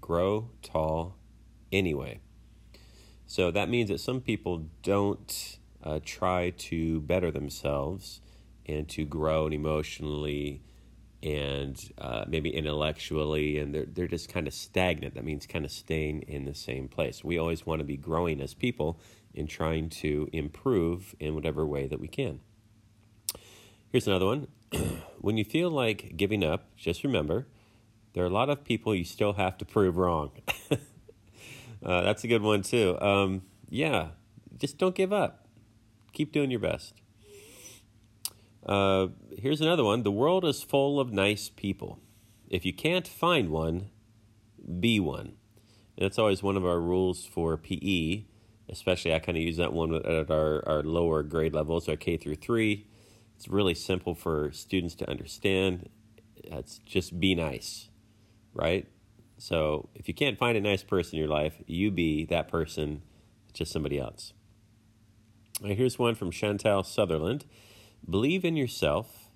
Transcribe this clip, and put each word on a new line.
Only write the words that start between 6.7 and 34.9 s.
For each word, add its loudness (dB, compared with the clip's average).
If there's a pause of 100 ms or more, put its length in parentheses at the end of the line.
better 0
themselves -4 (480)
and -4
to -4
grow 0
and -2
emotionally -4 (640)
and, -4
uh, -6
maybe -2
intellectually, -2
and -4
they're, -2
they're -4
just -4
kinda -4
stagnant. -2
That -8
means -6
kinda -6
staying -4
in -8
the -8
same -8
place. -4
We 0
always 0
wanna -2
be -6
growing 0
as -8
people -2 (360)
and -6
trying -2
to -2
improve 0
in -4
whatever 0
way -2
that -6
we -10
can. -4 (1500)
Here's 4
another 4
one. 2 (240)
<clears throat> -4
"When 2
you 2
feel 2
like 0
giving 2
up, 0
just -2
remember, 2 (680)
there 0
are 2
a 0
lot 2
of -2
people 0
you 0
still 0
have 0
to -8
prove 4
wrong." 2 (380)
<laughs> 2 (1040)
Uh, 2
that's 2
a -4
good 4
one, 4
too. 4
Um, 4 (260)
yeah, 0 (460)
just -6
don't 2